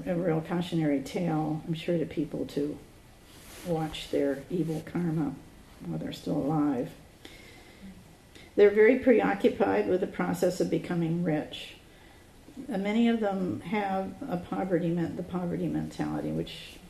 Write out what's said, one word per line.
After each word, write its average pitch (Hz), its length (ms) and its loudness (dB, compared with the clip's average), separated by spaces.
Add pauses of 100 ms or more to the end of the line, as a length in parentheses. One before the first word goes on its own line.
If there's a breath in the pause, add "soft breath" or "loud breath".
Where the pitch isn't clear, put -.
a 180 80 0
real 165 260 2
cautionary 160 600 0
tale, 156 680 -2
I'm 165 60 -2
sure, 170 240 -2
to 156 80 0
people 143 420 -4
to 147 300 -4 (880)
watch 160 440 -4
their 143 400 0
evil 160 360 -2
karma 165 500 0 (500)
while 160 140 -6
they're - 140 -6
still - 240 -4
alive. 147 520 2 (1700 loud breath)
They're 202 140 10
very 214 300 8
preoccupied 202 880 4
with 185 140 2
the 196 60 -2
process 180 520 0
of 175 100 2
becoming 170 540 0
rich. - 520 -4 (960 loud breath)
Uh, 202 60 -2
many 214 300 2
of 226 140 2
them 190 400 0
have 190 520 -2 (140)
a 180 100 -2
poverty 180 520 -2
men-, 165 260 -2
the 180 80 -6
poverty 175 440 -4
mentality, 151 640 -4
which, - 440 -8 (140)